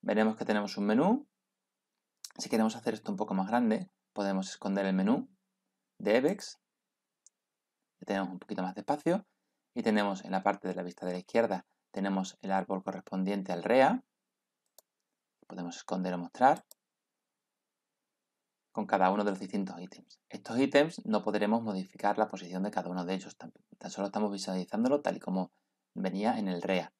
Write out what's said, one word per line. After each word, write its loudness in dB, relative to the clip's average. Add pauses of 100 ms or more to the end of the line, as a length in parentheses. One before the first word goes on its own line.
Veremos 2
que -6
tenemos 0
un -2
menú. 4 (1120)
Si -10
queremos 2
hacer -4
esto -10
un -4
poco -4
más 0
grande, 2 (220)
podemos -2
esconder -2
el 2
menú 2 (680)
de 4
evex. 0 (1400)
Ya -14
tenemos 0
un -10
poquito -6
más -4
de -10
espacio 0 (480)
y -4
tenemos 2
en -6
la 0
parte 0
de -4
la -6
vista -8
de -2
la -4
izquierda, 0 (260)
tenemos -2
el -4
árbol -2
correspondiente -4
al -4
rea, 6 (1400)
podemos -10
esconder -4
o -4
mostrar, 2 (2000)
con -4
cada 6
uno 2
de 2
los -6
distintos -6
ítems. -18 (100)
Estos -6
ítems 4
no 2
podremos 2
modificar -2
la 2
posición -6
de -2
cada -4
uno -4
de -2
ellos, -8
tan, -16 (260)
tan -12
solo -4
estamos -2
visualizándolo -2
tal -2
y -10
como -4 (420)
venía -2
en -2
el -2
rea. 0